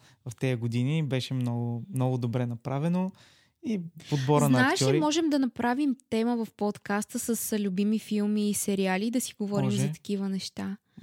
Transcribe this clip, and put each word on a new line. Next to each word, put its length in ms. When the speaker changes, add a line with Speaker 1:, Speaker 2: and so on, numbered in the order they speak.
Speaker 1:
в 100
тези 200
години. 460
Беше 320
много, 480
много 240
добре 280
направено. 680
И 140
подбора 380
на 100
Speaker 2:
Знаеш 140
ли, 120
Speaker 1:
актьори. 160
Speaker 2:
можем 300
да 80
направим 580
тема 260
в 160
подкаста 640
с, 340
а, 80
любими 380
филми 520
и 40
сериали 520
и 40
да 100
си 180
говорим 260
Speaker 1:
Може. 140
Speaker 2:
за 140
такива 360
неща. 480